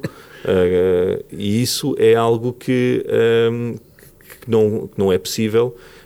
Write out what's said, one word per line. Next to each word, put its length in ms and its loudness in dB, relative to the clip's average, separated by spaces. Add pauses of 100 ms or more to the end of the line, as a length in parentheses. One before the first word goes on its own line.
(220)
<laughs> 240 -20
eh, 840 0
e 300 -2
isso 360 -4
é 180 4
algo 380 0
que, 540 -2
ehm, 680 0 (640)
que 80 -12
não, 380 2
que 120 -20
não 120 2
é 60 4
possível 580 -2 (300)